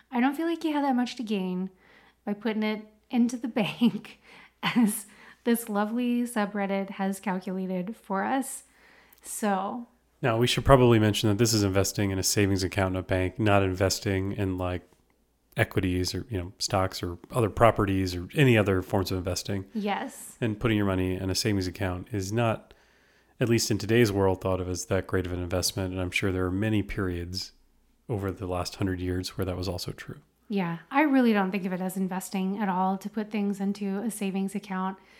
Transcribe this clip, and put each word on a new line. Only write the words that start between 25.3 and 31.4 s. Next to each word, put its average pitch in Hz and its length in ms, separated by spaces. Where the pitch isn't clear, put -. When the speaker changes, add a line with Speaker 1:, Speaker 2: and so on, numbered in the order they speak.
Speaker 2:
an 90 80
investment. 90 520
And 92 60
I'm 90 120
sure 98 200
there 92 140
are 90 60
many 104 320
periods 90 680
over 98 240
the 92 140
last 90 300
hundred 92 240
years 90 360
where 95 100
that 90 120
was 92 100
also 92 240
true. - 280
Speaker 1:
Yeah, 170 300
I 277 100
really 262 320
don't 190 180